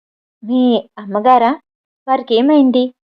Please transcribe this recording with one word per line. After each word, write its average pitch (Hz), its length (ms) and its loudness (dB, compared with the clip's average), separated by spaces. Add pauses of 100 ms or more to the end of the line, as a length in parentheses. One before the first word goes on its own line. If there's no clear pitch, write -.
(440)
"మీ 247 400 -2 (140)
అమ్మగారా? 226 640 0 (480)
వారికేమైంది?" 254 880 0 (100)